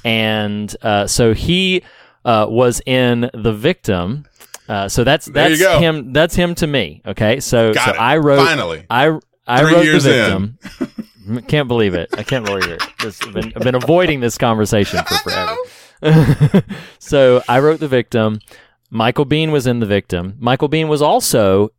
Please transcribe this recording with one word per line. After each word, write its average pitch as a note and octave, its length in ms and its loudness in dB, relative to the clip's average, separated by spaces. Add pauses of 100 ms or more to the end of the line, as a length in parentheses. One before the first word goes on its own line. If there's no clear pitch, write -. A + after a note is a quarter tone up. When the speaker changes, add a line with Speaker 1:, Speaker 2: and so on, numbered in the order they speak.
Speaker 1:
and, G#2+ 800 -2
uh, G#2 240 0
so A2+ 300 2
he, F#3 480 0 (420)
uh, A2 240 2
was B2 380 0
in B2 480 0
The A2 180 -2
Victim. A2 720 -4 (420)
Uh, G2 220 -6
so B2 140 0
that's, C#3+ 240 0
Speaker 2:
There D3 240 0
you D#3 60 2
Speaker 1:
that's D#3+ 40 0 (140)
Speaker 2:
go. D3+ 40 4
Speaker 1:
him. D#3 320 0
That's D#3 220 2
him F3 220 0
to E3 100 -2
me. A2 400 -4
Okay, G#2+ 340 0
so, A2+ 320 2
Speaker 2:
Got A#2+ 140 0
Speaker 1:
so B2+ 60 2
Speaker 2:
it. - 80 -4
Speaker 1:
I C3 180 2
wrote. C#3 260 4
Speaker 2:
Finally. F2+ 460 -2
Speaker 1:
I, D3 300 2 (260)
I B2+ 160 2
Speaker 2:
Three D#3+ 140 2
Speaker 1:
wrote E3+ 100 4
Speaker 2:
years D3+ 200 2
Speaker 1:
The A2 280 2
Speaker 2:
in. G2+ 260 -4
Speaker 1:
Victim. - 840 -10
<laughs> - 60 -20
Can't D3 200 0
believe A2+ 280 0
it. E2 220 -6
I G#2 60 -8
can't B2 220 -6
believe G2 240 -4
it. E2 140 -10 (180)
This, A2 220 -10
I've G#2+ 100 -14
been, A2 220 -8
I've A2 80 -8
been B2 120 0
avoiding D#3 440 0
this A#2+ 180 -4
conversation A2 680 0
for F4+ 80 -6
Speaker 2:
<laughs> G#4+ 140 -4
I G#4+ 300 -6 (440)
Speaker 1:
forever. D3+ 640 2 (160)
<laughs> - 180 -20
So B2+ 480 4
I B2 120 2
wrote D3+ 200 2
The D3+ 80 -4
Victim. A2 520 0 (520)
Michael A#2 340 0
Biehn D#3 260 -2
was C#3 160 0
in A#2+ 120 0
The A2+ 60 -2
Victim. F#2+ 540 -4
Michael C3 300 0
Biehn D#3+ 180 0
was D3+ 140 -2
also A2 760 2